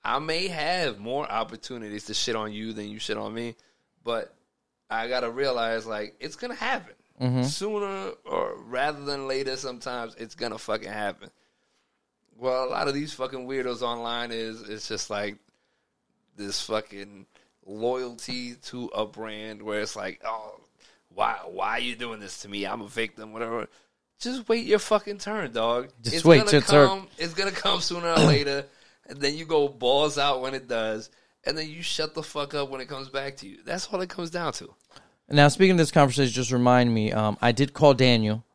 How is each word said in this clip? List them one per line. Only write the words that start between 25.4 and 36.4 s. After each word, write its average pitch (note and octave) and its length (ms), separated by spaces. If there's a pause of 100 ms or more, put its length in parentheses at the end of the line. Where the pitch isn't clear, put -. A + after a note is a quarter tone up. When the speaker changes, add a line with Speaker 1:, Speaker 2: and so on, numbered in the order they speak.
Speaker 1:
dog. A#2 380 (120)
Speaker 2:
Just A#2 140
Speaker 1:
It's E3 100
Speaker 2:
wait D#3+ 140
Speaker 1:
gonna - 140
Speaker 2:
your C#3+ 80
turn. D3 260
Speaker 1:
come, F#3+ 200 (100)
it's E3 160
gonna G3 180
come F#3 300
sooner F3 280
or E3 100
later, C#3+ 460 (420)
and C#3 120
then C#3 160
you D#3+ 100
go D3+ 220
balls C#3 500
out C#3 240
when C3 120
it C3 160
does, A2 400 (360)
and D#3 120
then D#3 120
you E3 120
shut D#3 340
the D#3 80
fuck C#3+ 300
up C#3+ 160
when C3+ 100
it B2+ 80
comes C3+ 220
back C#3 280
to - 100
you. G2 180
That's F#3 220
all G3 140
it F#3 80
comes E3+ 200
down E3 240
to. - 200 (560)
Speaker 2:
Now, C#3+ 200
speaking F#3+ 220
of F3+ 60
this D#3+ 140
conversation, C3+ 420
just A#2+ 180